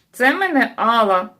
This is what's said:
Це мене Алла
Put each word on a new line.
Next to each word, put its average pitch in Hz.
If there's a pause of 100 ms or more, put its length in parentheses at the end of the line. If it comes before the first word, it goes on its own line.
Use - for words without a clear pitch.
(120)
Це 262
мене 359
Алла 208 (100)